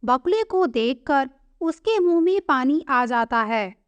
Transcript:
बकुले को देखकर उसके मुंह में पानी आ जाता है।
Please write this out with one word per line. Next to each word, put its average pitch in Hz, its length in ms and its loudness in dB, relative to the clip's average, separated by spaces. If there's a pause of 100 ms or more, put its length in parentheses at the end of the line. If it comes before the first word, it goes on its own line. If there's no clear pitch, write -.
बकुले 302 380 0
को 370 240 0
देखकर 254 600 -2 (320)
उसके 359 380 -2
मुंह 349 220 2
में 359 200 2
पानी 285 480 0
आ 254 160 2
जाता 233 360 -2
है। 214 340 -2 (120)